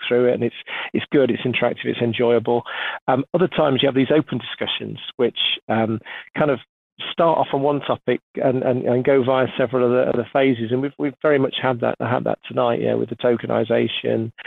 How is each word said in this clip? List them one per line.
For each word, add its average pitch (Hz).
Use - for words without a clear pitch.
through 123
it, 123
and 113
it's, 117
it's 107
good, 131
it's 107
interactive, 120
it's 123
enjoyable. 117
Um, 135
other 175
times 139
you 139
have 127
these 131
open 151
discussions, 110
which, 120
um, 110
kind 151
of 123
start 165
off -
on 139
one 143
topic -
and, 127
and, 127
and 123
go 139
via 131
several 123
other, 123
other 120
phases. 123
And 123
we've, 139
we've 143
very 147
much 135
had 127
that, 120
had 120
that -
tonight, 120
yeah, 117
with 117
the 117
tokenization, 117